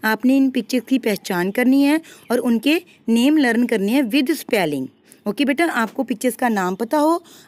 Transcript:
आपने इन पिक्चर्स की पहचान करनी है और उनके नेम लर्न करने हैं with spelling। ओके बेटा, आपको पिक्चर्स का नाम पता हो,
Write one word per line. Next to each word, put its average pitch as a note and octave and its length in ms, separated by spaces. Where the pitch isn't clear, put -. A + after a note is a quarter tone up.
आपने A3+ 320
इन C4+ 140
पिक्चर्स B3 340
की C4 140
पहचान G3 520
करनी B3+ 320
है D4 180
और E4 80
उनके B3+ 440
नेम A#3+ 280
लर्न B3 300
करने G#3 260
हैं C#4+ 100
with B3+ 280
spelling। D#3 560
ओके G#3 160
बेटा, C#4 200
आपको B3 380
पिक्चर्स A#3+ 340
का B3+ 120
नाम F#3+ 260
पता A#3 240
हो, E4 240